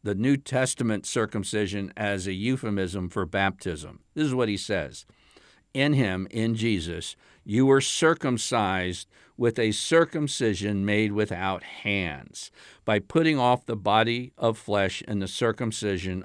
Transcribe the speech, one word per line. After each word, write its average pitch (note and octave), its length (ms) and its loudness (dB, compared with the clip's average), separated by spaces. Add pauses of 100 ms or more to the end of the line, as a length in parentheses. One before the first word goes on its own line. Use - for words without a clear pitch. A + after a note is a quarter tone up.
the G#2 120 -2
New B2+ 220 2
Testament B2+ 680 -2
circumcision, G#2 920 -2
as G2+ 300 -2
a G2 60 -4
euphemism G2 760 -2
for F#2 180 -4
baptism. F#2 720 -2 (140)
This D#3 120 0
is C3 80 -2
what B2 140 2
he G2+ 80 0
says. F2 480 -6 (680)
"In C#3+ 180 2
him, F#2+ 380 0
in A2+ 240 -2
Jesus, F2 600 -4 (280)
you A#2 220 2
were C3+ 140 8
circumcised A2+ 1300 0 (280)
with A#2 220 2
a A2 140 2
circumcision A2+ 1120 2
made G#2 280 2
without F#2+ 500 -2
hands, F2+ 880 -6 (340)
by G#2+ 140 2
putting D#3+ 400 2
off B2 280 4
the A#2 100 -4
body A2+ 600 2
of A#2 180 2
flesh G2 460 0
in G#2 160 -4
the F#2+ 100 -2
circumcision G2+ 960 -2